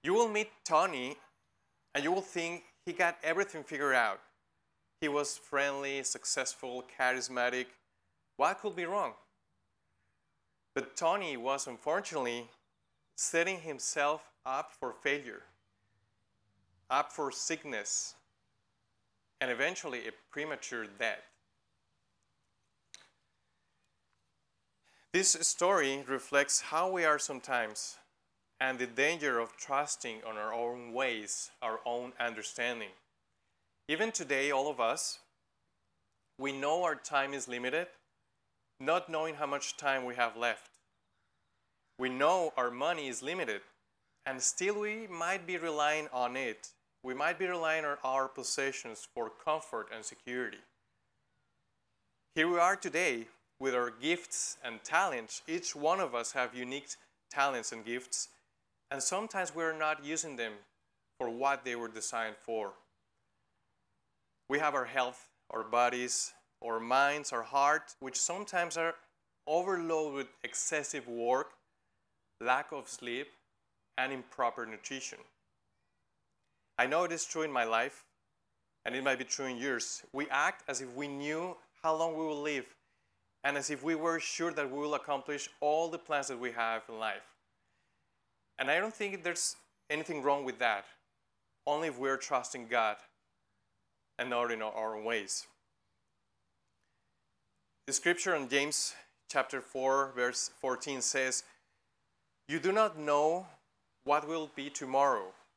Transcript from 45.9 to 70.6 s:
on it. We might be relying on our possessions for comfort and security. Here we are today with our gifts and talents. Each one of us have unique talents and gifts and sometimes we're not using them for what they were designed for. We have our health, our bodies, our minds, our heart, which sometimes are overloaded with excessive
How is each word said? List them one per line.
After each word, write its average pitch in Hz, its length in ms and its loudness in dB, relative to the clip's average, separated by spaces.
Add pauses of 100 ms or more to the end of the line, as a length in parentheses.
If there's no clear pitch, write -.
on 123 240 0
it. 127 360 -4 (320)
We 127 100 -6
might 151 260 0
be 185 80 0
relying 160 380 0
on 143 180 -2
our 135 240 2
possessions 131 880 -4
for 117 140 -2
comfort 151 680 -4
and 110 80 -10
security. 120 640 -6 (1700)
Here 165 140 4
we 175 100 4
are 180 160 6
today 151 520 0 (320)
with 131 160 0
our 123 160 2
gifts 156 760 -2
and 113 180 -8
talents. 156 640 0
Each 165 300 -4
one 160 240 2
of 139 140 -2
us 117 180 -2
have 123 220 -2
unique 127 340 -6 (400)
talents 135 420 0
and 113 140 -10
gifts 120 460 -4 (600)
and 139 120 -4
sometimes 190 520 -2
we're 160 220 0
not 156 280 0
using 156 320 -4
them 113 160 -4 (680)
for 123 100 -2
what 135 360 0
they 123 120 -2
were 117 120 -6
designed 110 480 -4
for. 107 360 -4 (1800)
We 143 100 2
have 151 160 2
our 131 100 2
health, 127 440 -2 (220)
our 113 140 -4
bodies, 120 680 2 (320)
our 113 140 -2
minds, 139 540 4
our 117 100 0
heart, 139 580 2
which 131 160 -6
sometimes 175 600 0
are 165 180 0 (520)
overloaded 165 680 2
with 135 140 -4 (160)
excessive 135 640 -2